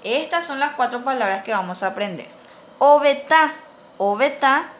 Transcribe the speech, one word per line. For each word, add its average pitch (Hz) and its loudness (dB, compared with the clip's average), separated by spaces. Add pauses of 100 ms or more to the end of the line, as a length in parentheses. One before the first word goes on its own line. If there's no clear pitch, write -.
Estas 320 -4
son 277 -8
las 285 -2
cuatro 240 -4
palabras 226 -2
que 226 -8
vamos 185 -4
a 196 -2
aprender. 190 -6 (520)
Obeta, 294 4 (440)
obeta 269 0 (120)